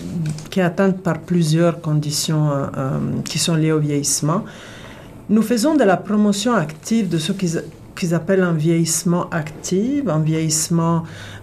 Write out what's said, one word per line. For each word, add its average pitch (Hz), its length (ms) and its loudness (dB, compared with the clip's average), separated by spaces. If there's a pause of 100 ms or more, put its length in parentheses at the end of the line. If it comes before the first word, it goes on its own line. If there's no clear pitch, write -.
(500)
qui - 80 -2
est 185 60 2
atteinte 185 380 2
par 160 180 -2
plusieurs 165 600 2
conditions, 151 680 0
euh, 139 160 -2 (100)
euh, 143 220 -2 (260)
qui - 140 -4
sont 170 160 0
liées 156 160 2
au 156 80 2
vieillissement. 147 640 0 (840)
Nous 214 140 4
faisons 247 340 2
de 269 80 4
la 190 120 6
promotion 208 580 2
active 202 540 0
de 165 100 0
ce 156 120 -2
qu'ils, 175 320 -2 (320)
qu'ils 170 180 -2
appellent 185 300 2
un 175 120 2
vieillissement 165 760 2
actif, 190 800 -2
un 156 100 2
vieillissement, 160 840 0 (380)